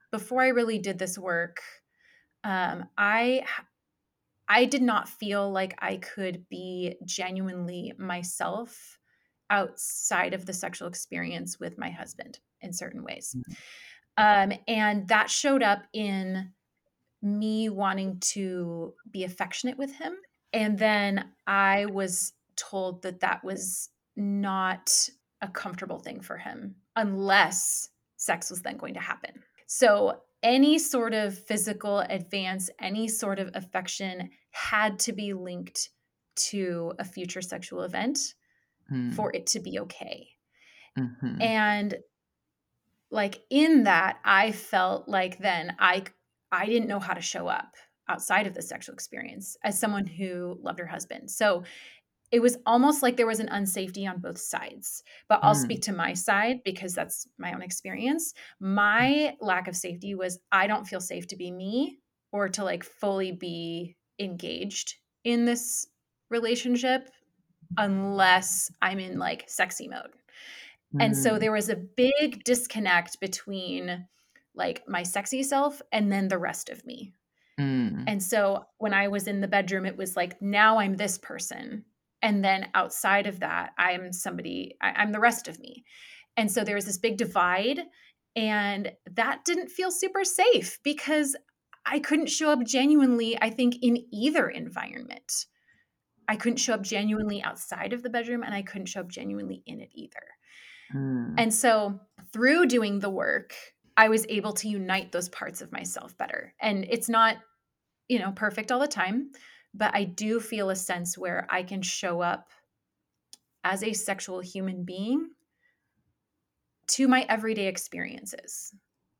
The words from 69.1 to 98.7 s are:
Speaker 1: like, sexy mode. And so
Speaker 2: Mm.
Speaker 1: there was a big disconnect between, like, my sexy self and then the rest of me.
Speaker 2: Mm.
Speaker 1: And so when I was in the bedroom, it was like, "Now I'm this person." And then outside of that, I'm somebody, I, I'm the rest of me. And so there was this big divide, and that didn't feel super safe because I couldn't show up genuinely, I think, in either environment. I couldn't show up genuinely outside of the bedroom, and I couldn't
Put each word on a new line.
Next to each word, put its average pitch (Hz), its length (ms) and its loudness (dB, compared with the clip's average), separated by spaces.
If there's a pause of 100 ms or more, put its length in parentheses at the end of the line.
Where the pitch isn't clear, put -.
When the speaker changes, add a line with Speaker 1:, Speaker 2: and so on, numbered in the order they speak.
Speaker 1:
like, 165 280 -4
sexy - 400 -4
mode. - 260 -12 (840)
And 220 160 4
so 214 200 4
Speaker 2:
Mm. 208 40 2
Speaker 1:
there 220 120 4
was 208 180 0
a 214 60 0
big 262 680 2
disconnect 202 760 2
between, 180 880 -6 (480)
like, 175 320 -4
my 180 160 -2
sexy 202 400 -4
self 285 380 0 (100)
and 208 200 2
then 196 180 2
the 185 100 0
rest - 300 -6
of - 160 -14
me. - 280 -14 (460)
Speaker 2:
Mm. 131 480 0
Speaker 1:
And 196 160 -2
so 196 420 2 (140)
when 208 140 0
I 196 140 4
was 202 200 -2
in 202 140 -2
the 196 60 0
bedroom, 190 380 2
it 185 120 -4
was 185 180 -6
like, 180 260 -2
"Now 208 380 6
I'm 196 160 2
this 190 240 -2
person." - 640 -10 (380)
And 208 200 4
then 196 300 2
outside 202 540 2
of 196 140 -6
that, 156 360 -2
I'm 180 340 0
somebody, 180 720 -6
I, 202 120 2
I'm 208 180 2
the 208 80 -2
rest 233 280 4
of 160 120 -12
me. - 260 -20 (500)
And 214 160 2
so 214 120 0
there 202 120 0
was 202 100 -2
this 196 120 -6
big 220 200 0
divide, 202 640 2 (540)
and 202 560 0 (200)
that 233 340 0
didn't 349 240 -2
feel 370 220 -2
super 381 320 -2
safe 370 600 2
because 294 520 0 (500)
I 294 140 0
couldn't 302 320 2
show 311 200 2
up 247 140 4
genuinely, 254 760 6
I 220 100 2
think, 240 300 2
in 240 300 4
either 247 380 2
environment. - 960 -8 (800)
I 214 80 2
couldn't 233 220 0
show - 160 0
up 214 100 -2
genuinely 208 580 -2
outside - 520 -6
of 240 100 -6
the 247 60 -6
bedroom, 233 340 -4
and 214 100 -6
I 196 100 -4
couldn't 190 240 -10